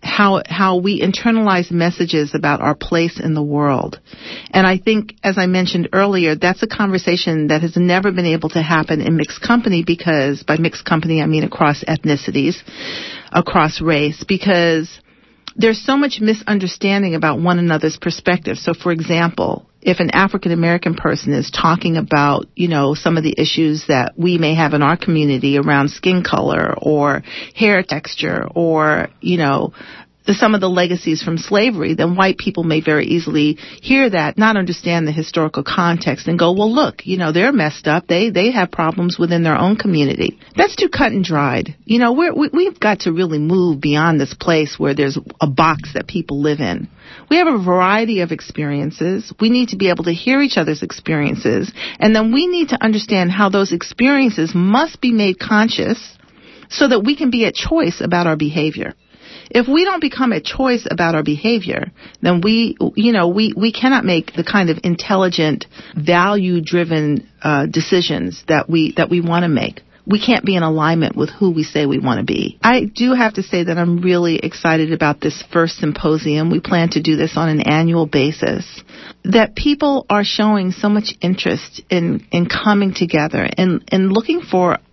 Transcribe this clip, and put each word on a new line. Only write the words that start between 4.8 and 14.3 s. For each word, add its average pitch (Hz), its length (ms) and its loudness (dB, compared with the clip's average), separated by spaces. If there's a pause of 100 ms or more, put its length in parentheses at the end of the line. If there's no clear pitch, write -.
as 196 160 0
I 185 100 2
mentioned 180 440 0
earlier, 185 440 2
that's 180 280 0
a 220 40 -2
conversation 180 800 0
that 156 140 2
has 165 140 -2
never 180 380 2
been 180 120 0
able 160 240 0
to 165 120 0
happen 156 400 0
in 165 160 2
mixed - 240 -4
company 226 440 2
because, 147 580 0
by 147 140 0
mixed 160 280 -2
company, 160 360 0
I 147 40 0
mean 156 180 2
across - 400 0
ethnicities, 151 720 0 (760)
across 165 480 0
race, 156 440 0
because 175 720 0 (600)